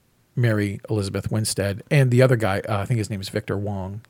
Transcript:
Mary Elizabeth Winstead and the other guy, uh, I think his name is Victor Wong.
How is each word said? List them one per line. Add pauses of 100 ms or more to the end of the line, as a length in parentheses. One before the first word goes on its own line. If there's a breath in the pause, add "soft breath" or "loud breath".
(360)
Mary (100)
Elizabeth
Winstead (100)
and
the
other
guy, (100)
uh,
I
think
his
name
is
Victor
Wong.